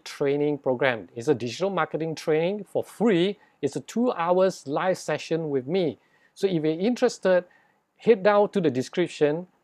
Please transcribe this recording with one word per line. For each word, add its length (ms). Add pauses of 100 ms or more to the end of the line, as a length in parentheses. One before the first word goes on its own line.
training 540
program. 560
It's 120
a 80
digital 340
marketing 460
training 500
for 180
free. 540 (240)
It's 140
a 40
two 340
hours 540
live 300
session 520
with 180
me. 300 (380)
So 120
if 160
you're 160
interested, 680 (520)
head 260
down 260
to 120
the 80
description, 760 (160)